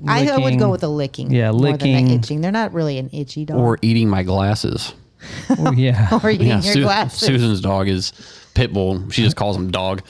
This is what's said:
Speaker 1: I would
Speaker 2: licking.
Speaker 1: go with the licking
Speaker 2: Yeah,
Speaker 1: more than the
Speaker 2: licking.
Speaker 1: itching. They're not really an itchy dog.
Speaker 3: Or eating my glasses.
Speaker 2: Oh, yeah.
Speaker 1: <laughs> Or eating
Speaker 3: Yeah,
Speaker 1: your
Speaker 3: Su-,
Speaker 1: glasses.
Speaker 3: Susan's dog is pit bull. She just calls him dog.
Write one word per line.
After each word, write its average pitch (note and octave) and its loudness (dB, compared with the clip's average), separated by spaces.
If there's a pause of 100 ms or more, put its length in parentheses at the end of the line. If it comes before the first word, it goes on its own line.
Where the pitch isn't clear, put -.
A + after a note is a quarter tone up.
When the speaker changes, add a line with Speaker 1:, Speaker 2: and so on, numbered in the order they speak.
Speaker 1:
I C3+ 2 (140)
would C4 0
Speaker 2:
licking. C3 2
Speaker 1:
go - 2
with F#3 -2
the E3 -2
licking C3+ -4
Speaker 2:
Yeah, A#2 2
Speaker 1:
more A2+ 2 (160)
than - -4
the C#3+ 0
Speaker 2:
licking. B2+ 4
Speaker 1:
itching. B2 -2
They're F3 -2
not A3 -2
really D#3 -2
an C3 -8
itchy D3 -8
dog. D3 -4
Speaker 3:
Or A#2 2
eating A2+ 4
my F#2+ 2
glasses. G2 -2 (640)
Speaker 2:
Oh, D#3 2
yeah. B2+ 4
Speaker 1:
<laughs> - -2
Or G#3+ 2
eating G3+ 2
Speaker 3:
Yeah, G#3 2
Speaker 1:
your G3+ 0
Speaker 3:
Su-, - 2
Speaker 1:
glasses. G3+ 0
Speaker 3:
Susan's A#2 2
dog F#2+ 0
is F#2 -2 (420)
pit A#2+ 0
bull. F#2+ -2
She - 0
just A2+ 2
calls G#2 -2
him F#2 -4
dog. F#2+ -2